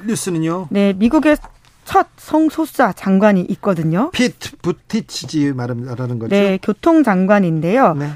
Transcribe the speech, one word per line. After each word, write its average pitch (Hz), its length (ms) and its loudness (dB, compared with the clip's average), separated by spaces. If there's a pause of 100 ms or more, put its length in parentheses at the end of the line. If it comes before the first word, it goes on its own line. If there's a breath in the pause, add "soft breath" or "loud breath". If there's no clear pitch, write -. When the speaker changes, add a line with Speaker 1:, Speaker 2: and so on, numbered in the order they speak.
Speaker 1:
뉴스는요. 175 640 -4
Speaker 2:
네, 202 200 2
미국의 269 460 2 (500)
첫 359 200 2 (100)
성소수자 302 760 0
장관이 196 480 2
있거든요. 185 680 -2
Speaker 1:
피트 - 540 -4
부티치지 156 920 -4
말하는 123 640 -6
거죠? 110 120 -6
Speaker 2:
네, 196 340 2
교통장관인데요. 202 1300 2
Speaker 1:
네. 143 220 -4